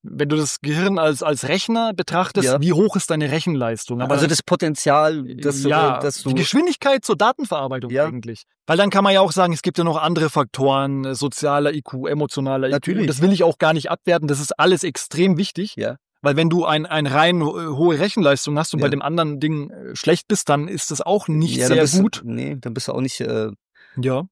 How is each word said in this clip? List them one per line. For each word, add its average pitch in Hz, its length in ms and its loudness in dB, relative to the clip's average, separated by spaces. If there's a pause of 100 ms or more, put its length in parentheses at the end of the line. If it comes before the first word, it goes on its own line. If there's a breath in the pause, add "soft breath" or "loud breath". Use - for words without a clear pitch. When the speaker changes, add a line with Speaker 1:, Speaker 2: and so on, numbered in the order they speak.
Speaker 1:
Wenn 143 240 -4
du 151 80 0
das 151 240 -2
Gehirn 170 380 0
als, 156 240 2
als 151 260 -2
Rechner 226 460 -2
betrachtest, 175 540 0
Speaker 2:
Ja. 135 120 2
Speaker 1:
wie 175 120 2
hoch 202 240 4
ist - 140 -2
deine 151 200 0
Rechenleistung? 127 720 -2
Aber 131 120 0
Speaker 2:
Also 143 120 4
das 156 160 0
Potenzial, 151 800 2 (140)
das 139 260 -2
du, 143 60 0
Speaker 1:
ja, 147 320 2
Speaker 2:
das 139 220 -4
du 135 80 -4
Speaker 1:
die 131 60 2
Geschwindigkeit 277 680 2
zur 202 120 0
Datenverarbeitung 139 760 -2
Speaker 2:
Ja. 139 140 2
Speaker 1:
eigentlich. 117 360 -10 (240)
Weil 160 100 2
dann 202 140 4
kann 196 140 4
man 196 100 4
ja 190 60 6
auch 190 100 4
sagen, 175 220 2
es 151 100 -6
gibt 180 160 -2
ja 170 60 2
noch 160 180 0
andere 160 260 2
Faktoren, 139 760 0
äh, 135 100 -6
sozialer 143 580 0
I 151 100 -6
Q, 135 260 -8
emotionaler 135 600 -2
Speaker 2:
Natürlich. 170 360 -2
Speaker 1:
I - 20 0
Q. 156 60 -2
Das 135 100 -2
will 190 100 6
ich 175 120 4
auch 165 140 2
gar 160 160 2
nicht 151 180 -4
abwerten, 165 340 0
das 143 140 0
ist - 180 -8
alles 175 240 4
extrem 175 540 0
wichtig. 190 400 -4
Speaker 2:
Ja. 113 200 -6 (260)
Speaker 1:
Weil 139 140 2
wenn 165 120 2
du 170 160 2
ein, 156 220 0
ein 156 200 -2
rein 160 360 2
ho-, 156 340 -4
hohe 160 220 4
Rechenleistung 147 600 2
hast 160 140 -2
und 156 80 -2
Speaker 2:
Ja. 143 60 2
Speaker 1:
bei 131 40 2
dem 139 120 -4
anderen 147 380 -2
Ding, 151 300 -2
äh, 127 260 -14
schlecht - 320 0
bist, - 200 -2
dann 147 200 2
ist 180 220 -8
das 147 120 -6
auch 196 260 0
nicht 156 280 0
Speaker 2:
Ja, 123 120 2
dann 160 60 4
Speaker 1:
sehr 160 80 4
Speaker 2:
bist 151 160 4
du, 190 40 6
Speaker 1:
gut. - 220 0
Speaker 2:
nee, 123 360 -8
dann 120 140 -10
bist - 140 -6
du - 40 -6
auch 123 80 -4
nicht, 131 200 -4
äh 113 300 -2 (460 soft breath)
Speaker 1:
Ja. 131 360 -2